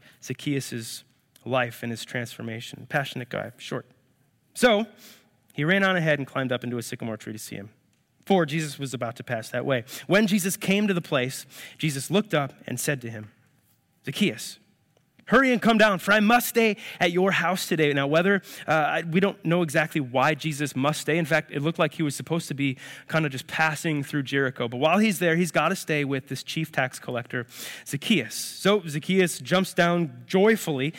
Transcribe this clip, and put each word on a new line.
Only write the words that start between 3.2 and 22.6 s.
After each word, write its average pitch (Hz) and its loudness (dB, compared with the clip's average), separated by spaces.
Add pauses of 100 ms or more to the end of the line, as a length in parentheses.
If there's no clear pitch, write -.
guy, 104 -6
short. - -10 (680)
So 226 4 (640)
he 143 -4
ran 196 2
on 190 2
ahead 160 2
and 135 -6
climbed 131 -4
up 123 -4
into 120 -4
a 117 -6
sycamore 113 -8
tree 107 -12
to 107 -12
see - -12
him, 101 -14 (540)
for 185 4
Jesus 151 -4
was 139 -8
about 117 -6
to 120 -12
pass 113 -6
that 127 -4
way. 131 0 (240)
When 202 6
Jesus 185 0
came 202 2
to 196 2
the 175 -2
place, 131 -2 (320)
Jesus 135 -4
looked 208 0
up 143 0 (140)
and 123 -6
said 139 -2
to 117 -8
him, 107 -12 (720)
"Zacchaeus, - -2 (680)
hurry 262 6
and 233 2
come 220 4
down, 214 6
for 196 0
I 214 6
must 240 4
stay 220 2 (220)
at 175 2
your 180 4
house 180 0
today." 156 2
Now, 139 2
whether, 180 4 (260)
uh, - 2
I, 156 2
we 160 2
don't 196 0
know 170 4
exactly 156 0
why 131 2
Jesus 143 -4
must 139 0
stay. 151 0
In 170 0
fact, 156 0
it 143 -6
looked 160 -2
like 160 0
he 165 -4
was 143 -2
supposed 160 -6
to - -8
be 135 -2 (300)